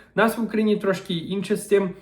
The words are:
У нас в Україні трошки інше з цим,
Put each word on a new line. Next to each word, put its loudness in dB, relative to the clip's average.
У -6
нас 2
в -2
Україні 2
трошки -2
інше -4
з -6
цим, 4